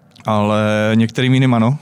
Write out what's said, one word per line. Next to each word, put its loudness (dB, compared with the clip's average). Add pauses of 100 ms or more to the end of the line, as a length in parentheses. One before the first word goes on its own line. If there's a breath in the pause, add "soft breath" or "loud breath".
(260)
Ale 0
některým 0
jiným 2
ano. 0